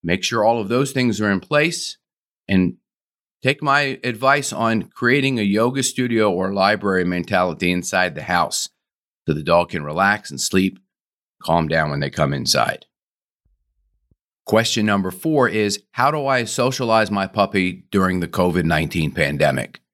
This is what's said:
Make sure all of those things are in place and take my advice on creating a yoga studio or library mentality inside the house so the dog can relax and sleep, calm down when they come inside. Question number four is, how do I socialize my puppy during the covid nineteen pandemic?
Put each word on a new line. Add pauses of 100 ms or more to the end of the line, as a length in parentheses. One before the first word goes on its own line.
Make
sure
all
of
those
things
are
in
place (500)
and (640)
take
my
advice
on
creating
a
yoga
studio
or
library
mentality
inside
the
house (560)
so
the
dog
can
relax
and
sleep, (640)
calm
down
when
they
come
inside. (1600)
Question
number
four
is, (120)
how
do
I
socialize
my
puppy
during
the
covid
nineteen
pandemic? (120)